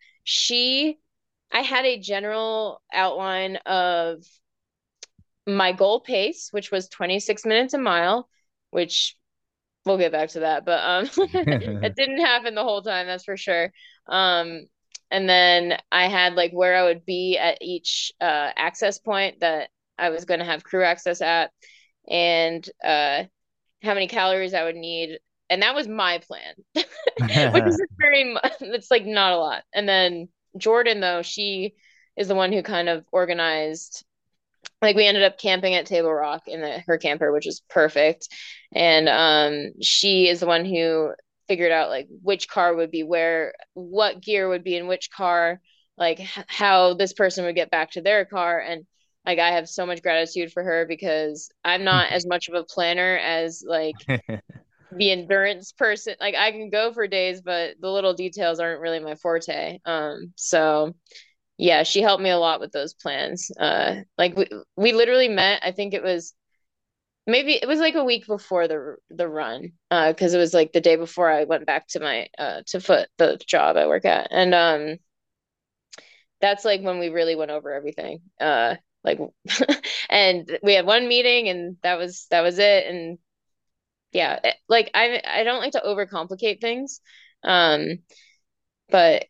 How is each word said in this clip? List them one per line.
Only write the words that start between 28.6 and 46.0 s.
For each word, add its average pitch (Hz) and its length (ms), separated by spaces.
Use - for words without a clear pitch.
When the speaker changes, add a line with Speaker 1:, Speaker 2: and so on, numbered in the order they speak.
Speaker 1:
it's, 214 160
like, 226 160
not 196 260
a 175 60
lot. 147 340
And 202 160
then 180 400
Jordan, 226 420
though, 175 220
she 196 520
is 196 120
the 196 80
one 190 160
who 196 100
kind 170 280
of 160 220
organized 165 920
like, 214 140
we 208 100
ended 202 160
up 196 160
camping 185 360
at 165 120
Table 165 260
Rock 151 340
in 165 140
the, 147 260
her 165 120
camper, 147 340
which 147 140
was 156 220
perfect. 156 600
And, 160 360
um, 147 640
she 190 460
is 175 120
the 175 60
one 170 180
who 165 480
figured 175 240
out, 156 180
like, 135 180
which 190 260
car 175 260
would 165 160
be 165 120
where, 165 520
what 185 460
gear 196 280
would 180 160
be 180 120
in 175 100
which 185 240
car, 175 500
like, 170 220